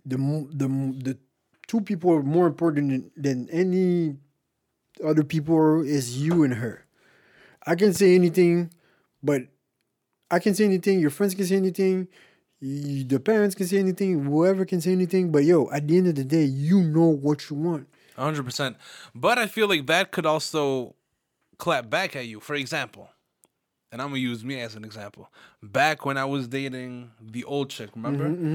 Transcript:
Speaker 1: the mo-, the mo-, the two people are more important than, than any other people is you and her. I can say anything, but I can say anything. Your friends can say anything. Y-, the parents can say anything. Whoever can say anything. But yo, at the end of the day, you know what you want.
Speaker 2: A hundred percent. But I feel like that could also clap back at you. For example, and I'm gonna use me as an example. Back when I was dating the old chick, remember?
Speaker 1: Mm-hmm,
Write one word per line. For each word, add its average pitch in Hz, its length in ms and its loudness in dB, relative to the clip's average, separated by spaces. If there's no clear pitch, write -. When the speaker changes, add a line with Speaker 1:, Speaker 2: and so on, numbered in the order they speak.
Speaker 1:
the 127 120 -4
mo-, 143 340 -2
the 139 160 -2
mo-, 135 300 -2
the 131 200 -6
two 226 140 -2
people 180 320 0
are 151 100 2
more 165 240 2
important 147 420 0
than, 131 260 -4
than 135 360 -4
any 175 640 0
other 156 200 2
people 156 580 2
is 131 380 -4
you 160 240 2
and 127 120 2
her. 110 300 -8
I 165 80 2
can 190 180 4
say 180 220 6
anything, 175 560 4
but 139 220 0
I 175 80 4
can 196 160 2
say 214 80 2
anything. 190 360 2
Your 151 120 4
friends 196 240 -2
can 196 100 -2
say 190 120 2
anything. 185 500 0
Y-, 139 460 -6
the 131 140 0
parents 208 340 2
can 185 140 -4
say 196 100 0
anything. 185 460 0
Whoever 175 420 2
can 180 160 -2
say 180 120 0
anything. 185 380 0
But 147 120 4
yo, 156 280 4
at 147 160 -4
the 165 100 4
end 185 100 4
of 160 80 0
the 135 80 -4
day, 151 220 2
you 147 360 2
know 160 280 4
what 147 420 0
you 147 60 -6
want. 160 300 -4
Speaker 2:
A 127 40 -4
hundred 147 220 -4
percent. 123 320 -6
But 185 240 2
I 233 80 0
feel 208 220 0
like 160 180 0
that 175 260 2
could 170 140 -4
also 143 680 -2
clap 131 280 -2
back 156 280 -4
at 127 100 -10
you. 107 140 -14
For 147 160 -10
example, 127 560 -8
and 117 100 -12
I'm 143 60 -8
gonna 139 120 -6
use 120 240 -6
me 131 160 -10
as 113 140 -12
an 107 100 -18
example. 104 480 -18
Back 139 420 0
when 139 140 -2
I 135 80 -2
was 139 220 -4
dating 127 640 -10
the 110 220 -12
old 139 260 -4
chick, 107 260 -14
remember? 139 320 -4
Speaker 1:
Mm-hmm, 165 280 -4